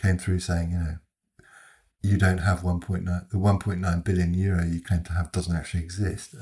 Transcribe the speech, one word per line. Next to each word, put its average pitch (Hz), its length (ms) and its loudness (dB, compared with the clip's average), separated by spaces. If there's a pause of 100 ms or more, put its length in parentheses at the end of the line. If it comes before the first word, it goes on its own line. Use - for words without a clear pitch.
came 92 180 4
through 92 200 0
saying, 85 320 -2
you 87 80 -2
know, 82 180 -2 (1040)
you 98 140 4
don't 92 220 4
have 87 240 0
one 90 180 0
point 90 240 -4
nine, 90 260 -4
the 104 80 0
one 98 200 4
point 90 220 -4
nine 87 200 0
billion 87 340 0
euro 92 300 2
you 85 160 -2
claim 85 240 0
to - 80 -8
have 85 200 -2
doesn't 85 240 -2
actually 82 260 -4
exist. 90 600 -6